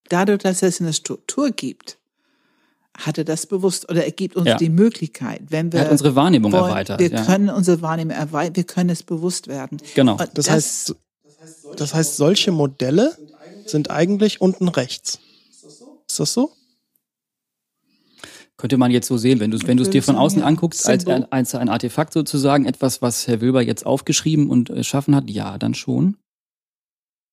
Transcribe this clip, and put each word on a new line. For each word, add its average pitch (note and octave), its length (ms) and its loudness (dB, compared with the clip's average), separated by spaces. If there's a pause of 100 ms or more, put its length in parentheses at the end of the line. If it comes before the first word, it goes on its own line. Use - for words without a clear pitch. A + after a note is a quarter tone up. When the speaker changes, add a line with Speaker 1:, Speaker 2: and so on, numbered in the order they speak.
Speaker 1:
Dadurch, G3 340 0
dass F#3+ 200 0
es F#3 180 2
eine E3 120 -2
Struktur - 580 -4
gibt, - 480 -10 (1000)
hat D#3 220 -6
er D#3 60 -2
das D#3+ 220 -4
bewusst, F#3+ 440 -2
oder E3 140 2
er D3+ 80 -4
gibt - 240 -6
uns F3 100 0
Speaker 2:
Ja. A2+ 100 4
Speaker 1:
die E3 120 2
Möglichkeit, E3 800 0
wenn D#3+ 240 -2
Speaker 2:
Er E3+ 80 2
hat D3+ 80 2
Speaker 1:
wir - 20 0
Speaker 2:
unsere C#3+ 240 4
Wahrnehmung C3+ 380 4
Speaker 1:
wollen, - 140 4
Speaker 2:
erweitert, G2 340 -2
Speaker 1:
wir F3 100 2
Speaker 2:
ja. A2 140 -2
Speaker 1:
können G3 240 2
unsere F3 340 0
Wahrnehmung D#3+ 320 -4
erweitern, D#3 400 -6
wir F3 100 -2
können F3+ 260 -2
es E3 120 -4
bewusst F3 460 -6
werden. C#3 300 -10 (180)
Speaker 2:
Genau. B2+ 160 4
Speaker 1:
Und G#2 80 -4
Speaker 3:
Das E2+ 140 -6
Speaker 1:
das C#3+ 160 0
Speaker 3:
heißt, - 460 -2 (800)
das D3 180 -6
heißt, D#3+ 220 0
solche F3+ 360 2
Modelle D3 680 0 (480)
sind D3+ 240 -2
eigentlich G3 500 0
unten F#3+ 280 2
rechts. - 500 -4 (880)
Ist - 140 -6
das D3+ 120 -2
so? C4 200 0 (2000)
Speaker 2:
Könnte B2+ 200 -2
man B2 160 4
jetzt A#2+ 160 2
so B2+ 100 0
sehen, B2 220 4
wenn G#2+ 100 0
du's, A2+ 160 -2
wenn B2 100 4
du's B2+ 140 2
dir C3+ 120 2
von C#3 120 2
außen D#3 260 2
Speaker 1:
Ja. C3 60 0
Speaker 2:
anguckst, D#3 400 0
als - 160 2
Speaker 1:
Symbol. - 220 0
Speaker 2:
ein, - 80 -14
als C3 240 -2
ein A#2+ 120 -2
Artefakt A#2+ 440 -2
sozusagen, C#3+ 540 2
etwas, - 360 -2
was A#2+ 240 -2
Herr A#2 140 0
Wilber B2+ 220 2
jetzt A#2 220 -2
aufgeschrieben D3+ 640 0
und B2 220 2
erschaffen C#3 460 0
hat, B2+ 120 -2
ja, G#2 300 -8
dann A2+ 160 -2
schon. C3+ 440 -2 (1160)